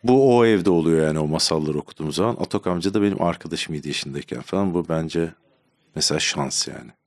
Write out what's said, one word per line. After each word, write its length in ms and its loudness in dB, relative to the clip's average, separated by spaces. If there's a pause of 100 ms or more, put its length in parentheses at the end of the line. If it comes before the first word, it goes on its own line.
bu 340 6
o 80 6
evde 240 4
oluyor 380 4
yani 120 0
o 80 -2
masalları 500 -2
okuduğum 340 -8
zaman. 280 -2
Atok 280 -4
amca 260 -2
da 80 0
benim 200 0
arkadaşım 540 -4
yedi 120 -10
yaşındayken 540 -10
falan. 320 -4
Bu 160 -2
bence 440 -4 (600)
mesela 240 -2
şans 480 -4
yani. 240 -16 (160)